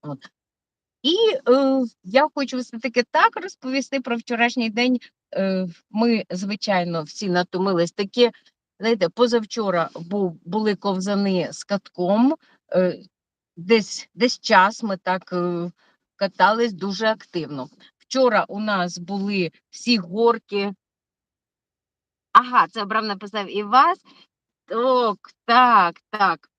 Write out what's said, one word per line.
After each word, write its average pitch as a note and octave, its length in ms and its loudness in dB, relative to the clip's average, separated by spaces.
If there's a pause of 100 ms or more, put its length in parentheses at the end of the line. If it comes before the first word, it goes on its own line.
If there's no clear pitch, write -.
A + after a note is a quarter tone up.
От. C#3+ 240 -12 (760)
І, D#4+ 140 0 (320)
е, C4+ 340 4 (220)
я C4 300 2
хочу C4+ 240 -4
все-таки A#3+ 440 -4
так G4 340 2
розповісти C#4 640 -6
про A#3+ 160 -6
вчорашній A#3 540 -2
день. A#3+ 280 0 (360)
Е, F#3+ 340 -2 (220)
ми, A3+ 400 0
звичайно, F3+ 720 -2
всі F#3 260 -8
натомились. F3+ 640 0
Таке, A3+ 380 2 (500)
знаєте, G3+ 280 0
позавчора G#3+ 840 0
був, F3 500 -4
були G#3 300 -2
ковзани F#3+ 800 -2
з - 120 -16
катком. G3+ 720 0 (360)
Е, F3+ 260 0 (580)
десь, G3 580 -2
десь A#3 260 -2
час G3+ 420 2
ми G3+ 140 -4
так, F#3 360 -6
е, F3 380 -4 (460)
катались G#3 560 2
дуже F#3+ 340 -4
активно. D3 600 -4 (300)
Вчора A#3+ 500 2
у G3+ 120 -8
нас F#3 380 -2
були G3 540 -4 (180)
всі A#3+ 280 -2
горки. G3+ 760 -2 (1600)
Ага, B3 360 4
це A3 140 -8
Абрам G#3+ 240 -2
написав G3 500 -6
і G#3 60 -2
вас. C4 360 4 (680)
Так, A#3+ 520 0 (280)
так, A#3 540 4 (100)
так. F#3+ 480 -2